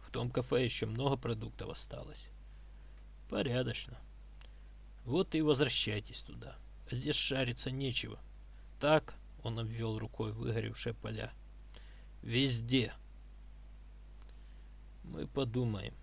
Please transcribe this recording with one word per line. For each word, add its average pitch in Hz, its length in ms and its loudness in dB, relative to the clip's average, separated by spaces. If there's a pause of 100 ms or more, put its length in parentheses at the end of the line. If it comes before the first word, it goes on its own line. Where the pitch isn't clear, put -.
В - 100 -12
том 120 200 2
кафе 127 340 4
ещё 117 220 2
много 135 280 4
продуктов 113 540 -2
осталось. - 580 -10 (1000)
Порядочно. 120 680 2 (1080)
Вот 165 280 4
и 160 80 6
возвращайтесь 135 800 6
туда. - 380 -10 (320)
Здесь 139 260 2
шариться 131 560 2
нечего. 131 480 0 (600)
Так, 151 340 8 (280)
он 117 160 0
обвёл 113 380 0
рукой 110 360 -2
выгоревшие 113 600 0
поля. 110 380 -4 (920)
Везде. 120 720 6 (2000)
Мы - 220 -6
подумаем. 120 760 0